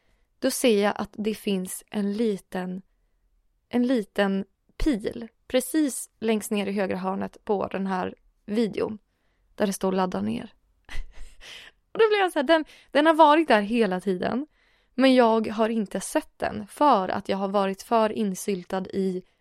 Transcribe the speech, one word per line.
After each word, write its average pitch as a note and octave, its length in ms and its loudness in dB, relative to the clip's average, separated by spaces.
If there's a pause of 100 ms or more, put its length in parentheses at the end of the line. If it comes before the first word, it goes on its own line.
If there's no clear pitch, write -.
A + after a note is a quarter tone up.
(380)
då C4 120 -2
ser G#3+ 320 2
jag G#3 140 2
att - 160 -6
det G#3+ 220 -4
finns F#3 560 -6
en G3+ 220 -2
liten, F#3+ 720 -4 (840)
en B3 180 0
liten G3 580 0 (320)
pil A#3 520 -2 (180)
precis C#4 640 -2 (100)
längst A3 300 -2
ner G3+ 160 -2
i G3 60 -4
högra G3 240 -2
hörnet F#3+ 480 -6
på G3+ 220 -2
den F#3+ 200 -4
här F#3+ 280 -4 (320)
videon G#3+ 520 -2 (560)
där G#3 120 -2
det G3 60 -2
står F#3+ 200 -4
"ladda F#3 280 -2
ner". A3 340 -8 (680)
<laughs> - 720 -20
Och - 60 -4
då A4 100 6
blir G#4 100 2
jag F#4 140 0
så - 60 -4
här, C4 80 0
den, D#4 180 4 (260)
den D4 160 4
har E4 80 6
varit D4+ 340 6
där A3 120 6
hela G3+ 400 0
tiden, G3+ 460 -2 (480)
men C4 200 6
jag A3+ 320 4
har A3 220 0
inte G#3+ 320 -4
sett - 380 -6
den - 280 -6
för A3+ 420 2
att - 200 -4
jag G3 80 0
har G3 120 -2
varit G3 340 -2
för A3 300 2
insyltad F#3+ 760 -4
i F#3+ 360 -2 (180)